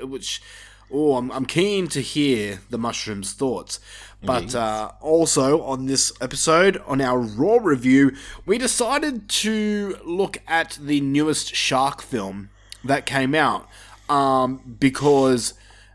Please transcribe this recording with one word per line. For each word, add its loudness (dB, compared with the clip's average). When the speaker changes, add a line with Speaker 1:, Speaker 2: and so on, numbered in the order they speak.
Speaker 1:
which, -10
oh, 2
I'm, -4
I'm -4
keen 0
to -6
hear -2
the -8
mushroom's -6
thoughts. -6
But, -2
Speaker 2:
Yes. -8
Speaker 1:
uh, -4
also 4
on -6
this 0
episode, 2
on -2
our 2
Raw 2
review, 4
we 2
decided -2
to -2
look -4
at -2
the 0
newest 0
shark 0
film -8
that -2
came 0
out, 0
um, 0
because 4